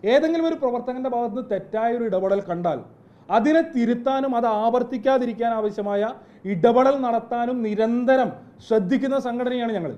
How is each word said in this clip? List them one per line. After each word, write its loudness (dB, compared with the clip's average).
ഏതെങ്കിലും 4
ഒരു -4
പ്രവർത്തകൻ്റെ -4
ഭാഗത്ത് -2
നിന്ന് -8
തെറ്റായൊരു -2
ഇടപെടൽ 0
കണ്ടാൽ -2
അതിനെ 4
തിരുത്താനും 0
അത് 0
ആവർത്തിക്കാതിരിക്കാൻ 0
ആവശ്യമായ -2
ഇടപെടൽ 4
നടത്താനും -2
നിരന്തരം 2
ശ്രദ്ധിക്കുന്ന 2
സംഘടനയാണ് -4
ഞങ്ങൾ. -6